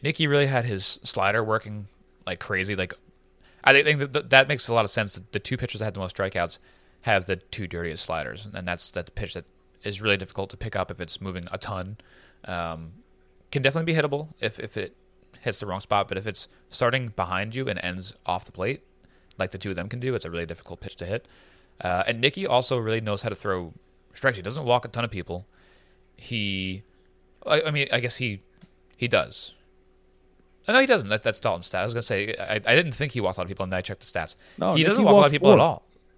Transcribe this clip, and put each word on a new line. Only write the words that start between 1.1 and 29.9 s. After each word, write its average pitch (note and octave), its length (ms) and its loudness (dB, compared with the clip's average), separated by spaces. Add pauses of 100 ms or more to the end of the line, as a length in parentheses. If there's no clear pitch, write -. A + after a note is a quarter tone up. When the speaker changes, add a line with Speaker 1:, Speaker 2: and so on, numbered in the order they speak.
Speaker 1:
working G#2+ 460 -4 (360)
like F2+ 140 -6
crazy. G2 380 -2
Like, F#2 180 -4 (680)
I C3+ 80 10
thi-, C#3+ 100 10
think D3 160 4
that C3+ 140 -2
th-, D3 160 -2
that C3+ 180 8
makes C#3+ 220 -2
a A#2 60 0
lot A2+ 100 4
of G2+ 80 -2
sense. G2+ 280 -2 (120)
The G#2 80 -2
two - 160 -4
pitchers A#2+ 240 -8
that G#2+ 60 -4
had G2+ 80 -4
the G2 60 -8
most F#2 160 -6
strikeouts F#2 420 -2 (420)
have G2 260 2
the F#2+ 100 0
two - 300 -8
dirtiest E2+ 380 -6
sliders, D#2+ 500 -6
and F#2 120 -8
that's, F2 260 -4
that's F2 140 -6
the - 60 -20
pitch - 220 -8
that F2 100 -10 (380)
is G2+ 180 -6
really G#2 160 2
difficult F#2+ 340 -8
to - 60 -16
pick G#2 200 -8
up F#2 160 -2
if F2+ 80 -12
it's E2+ 200 -8
moving F2+ 300 -8
a F#2 80 -8
ton. G2 380 -8 (480)
Um, E2 480 -6 (580)
can C#3+ 120 -2
definitely D#3+ 300 0
be D#3+ 80 2
hittable D3 280 -2 (120)
if, G#2+ 200 -4
if - 160 -10
it F#2+ 180 -6 (460)
hits A2+ 180 -4
the G#2+ 80 -8
wrong F#2+ 140 -4
spot, G2+ 260 2
but F#2 100 -6
if G2+ 120 -6
it's - 180 -8 (240)
starting B2 380 0
behind G2+ 480 -4
you C3 120 -4
and F#2+ 140 -4
ends F2+ 320 -6 (100)
off F2+ 200 -2
the - 80 -20
plate, G#2+ 300 -4 (540)
like F#2 140 -2
the - 80 -12
two G2+ 120 -6
of F2+ 60 -6
them F2+ 120 -6
can A#2+ 100 -8
do, B2 160 -4
it's - 100 -4
a E2+ 60 -10
really E2+ 160 -4
difficult E2+ 340 -14
pitch - 160 -14
to F2 100 -10
hit. G#2 200 -6 (540)
Uh, F2+ 260 0
and A#2 140 -2
Nicky D3 260 2
also B2+ 320 2
really A2+ 220 -2
knows G#2 220 -4
how A#2 60 -6
to G2+ 60 -4
throw F#2 380 -6 (420)
strikes. B2+ 220 0
He F#2 60 -10
doesn't C3 220 -6
walk A#2+ 200 2
a A#2 40 -14
ton A#2 160 -4
of A2 60 -6
people. F2+ 360 -8 (680)
He, G2 680 -4 (640)
I, D3+ 160 4
I D#3 80 -2
mean, C#3+ 220 0
I A#2+ 80 2
guess A#2+ 160 -2
he, G#2+ 260 -4 (540)
he A#2+ 120 -2
does. - 460 0 (1120)